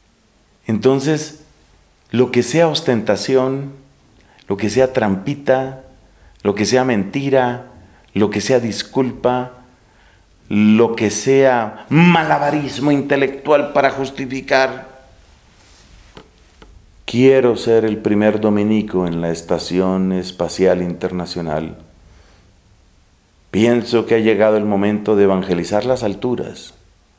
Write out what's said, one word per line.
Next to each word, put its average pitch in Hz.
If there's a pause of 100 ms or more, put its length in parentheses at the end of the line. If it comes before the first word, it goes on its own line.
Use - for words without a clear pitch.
(680)
Entonces, 135 (640)
lo 117
que 120
sea 165
ostentación, 131 (760)
lo 101
que 104
sea 127
trampita, 131 (580)
lo 101
que 104
sea 123
mentira, 123 (460)
lo 101
que 104
sea 127
disculpa, 123 (960)
lo 107
que 110
sea 127
malabarismo 147
intelectual 139
para 135
justificar. 131 (2250)
Quiero 123
ser 113
el 107
primer 107
dominico 104
en 82
la 85
Estación 92
Espacial 92
Internacional. 85 (1700)
Pienso 117
que 113
ha -
llegado 110
el 104
momento 104
de 101
evangelizar 95
las 123
alturas. 117 (440)